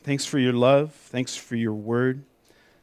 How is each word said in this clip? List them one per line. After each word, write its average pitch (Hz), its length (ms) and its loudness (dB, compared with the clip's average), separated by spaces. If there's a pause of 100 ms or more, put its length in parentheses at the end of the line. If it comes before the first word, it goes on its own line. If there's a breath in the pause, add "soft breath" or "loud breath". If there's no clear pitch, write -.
Thanks 139 220 -4
for 151 140 -2
your 127 140 2
love. 139 400 4
Thanks - 440 -8
for - 200 -10
your 113 180 -2
word. 123 500 -2 (580 soft breath)